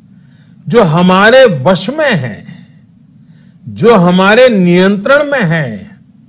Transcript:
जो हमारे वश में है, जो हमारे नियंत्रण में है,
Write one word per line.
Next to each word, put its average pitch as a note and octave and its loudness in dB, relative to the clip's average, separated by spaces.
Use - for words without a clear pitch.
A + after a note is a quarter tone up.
जो A3+ 2
हमारे F#3 2
वश F#3 -2
में D4 -4
है, A#2+ -10
जो F3+ 0
हमारे F#3+ 2
नियंत्रण G3+ 0
में C#4 -2
है, D3 -6